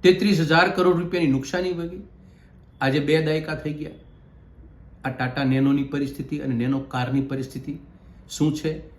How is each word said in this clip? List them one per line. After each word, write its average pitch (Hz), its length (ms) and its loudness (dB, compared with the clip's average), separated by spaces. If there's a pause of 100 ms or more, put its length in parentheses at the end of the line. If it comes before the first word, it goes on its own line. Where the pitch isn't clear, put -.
તેત્રીસ 185 360 6
હજાર 165 300 4
કરોડ 180 300 4
રૂપિયાની 175 280 0
નુકસાની 175 460 0
વગી. 170 280 -8 (800)
આજે 135 180 2
બે 151 260 2
દાયકા 156 300 -2
થઈ 147 180 -6
ગયા. 151 180 -10 (1120)
આ 131 40 -2
ટાટા 131 340 -4
નેનોની 135 400 4
પરિસ્થિતિ 139 560 -4
અને 135 160 -4
નેનો 131 240 0
કારની 131 420 -2
પરિસ્થિતિ 131 560 -6 (520)
શું 151 260 0
છે - 280 -6 (160)